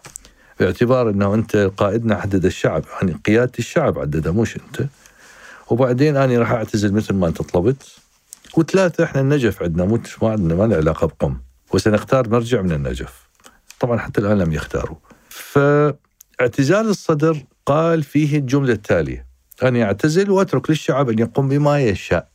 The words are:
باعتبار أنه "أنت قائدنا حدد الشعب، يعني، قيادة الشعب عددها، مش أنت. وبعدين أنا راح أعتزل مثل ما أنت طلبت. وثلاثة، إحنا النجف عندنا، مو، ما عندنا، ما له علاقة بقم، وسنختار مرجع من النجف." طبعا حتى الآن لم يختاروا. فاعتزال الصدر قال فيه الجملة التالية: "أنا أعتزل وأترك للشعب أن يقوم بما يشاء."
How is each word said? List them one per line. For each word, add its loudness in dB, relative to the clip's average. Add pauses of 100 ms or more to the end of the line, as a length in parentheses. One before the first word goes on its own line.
(600)
باعتبار 2
أنه 0
"أنت 2
قائدنا 0
حدد 0
الشعب، -2 (100)
يعني، -2 (100)
قيادة 2
الشعب -2
عددها، -4
مش -2
أنت. -8 (800)
وبعدين 2
أنا 2
راح 0
أعتزل -2
مثل 0
ما 0
أنت -4
طلبت. -2 (720)
وثلاثة، 2
إحنا -2
النجف 0
عندنا، -2
مو، 0 (220)
ما 2
عندنا، 0
ما 2
له 2
علاقة 0
بقم، -4 (360)
وسنختار 2
مرجع 0
من 0
النجف." -6 (540)
طبعا 0
حتى -4
الآن 2
لم 0
يختاروا. -6 (340)
فاعتزال 0
الصدر 0 (200)
قال 2
فيه 0
الجملة 0
التالية: -2 (380)
"أنا 2
أعتزل 0
وأترك 0
للشعب 0
أن 0
يقوم 0
بما 2
يشاء." -2